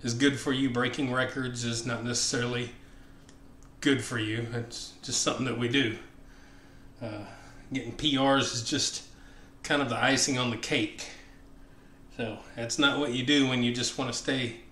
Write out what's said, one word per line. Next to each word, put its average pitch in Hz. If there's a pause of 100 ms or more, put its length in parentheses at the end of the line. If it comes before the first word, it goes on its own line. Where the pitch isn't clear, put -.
is 117
good 131
for 139
you. 131
Breaking 123
records 127
is 117
not 117
necessarily 120 (1120)
good 135
for 117
you. 110
It's - (100)
just -
something 131
that 117
we 120
do. 120 (1040)
Uh, 107 (480)
getting 117
P 147
Rs 135
is 117
just - (600)
kind 147
of 131
the 120
icing 131
on 123
the 113
cake. - (1080)
So 110 (180)
that's 117
not 139
what 139
you 127
do 139
when 127
you 120
just 120
wanna 131
stay 123 (140)